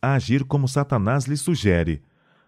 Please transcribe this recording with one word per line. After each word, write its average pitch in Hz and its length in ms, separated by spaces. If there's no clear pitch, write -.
a 135 140
agir 131 300
como 135 220
Satanás 131 600
lhes 143 160
sugere. 87 600